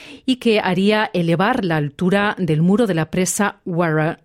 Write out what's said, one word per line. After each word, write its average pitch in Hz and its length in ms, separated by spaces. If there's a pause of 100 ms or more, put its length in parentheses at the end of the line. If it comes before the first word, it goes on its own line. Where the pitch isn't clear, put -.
(260)
y 262 100
que 226 240
haría 202 540
elevar 180 520
la 165 120
altura 185 600
del 160 240
muro 208 260
de 190 60
la 160 160
presa 185 560
Warra-, 160 600